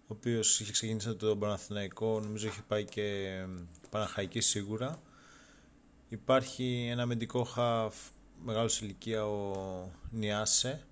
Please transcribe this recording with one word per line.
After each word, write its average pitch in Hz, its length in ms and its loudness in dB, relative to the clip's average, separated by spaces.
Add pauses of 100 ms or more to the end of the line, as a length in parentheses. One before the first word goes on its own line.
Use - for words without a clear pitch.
ο - 140 -10
οποίος 113 440 4
είχε 104 120 -6
ξεκινήσει 110 380 0
από 107 80 -2
τον 107 220 2
Παναθηναϊκό, 104 800 -2
νομίζω 107 280 -4
είχε 104 200 -6
πάει 107 180 2
και, 98 520 -2 (520)
Παναχαϊκή 104 500 -2
σίγουρα. 110 640 0 (1080)
Υπάρχει 123 840 2
ένα 120 100 0
αμυντικό 120 420 0
χαφ 113 520 2 (480)
μεγάλος 113 380 2
ηλικία, 107 460 -2
ο 95 640 -4 (200)
Νιάσε 110 840 2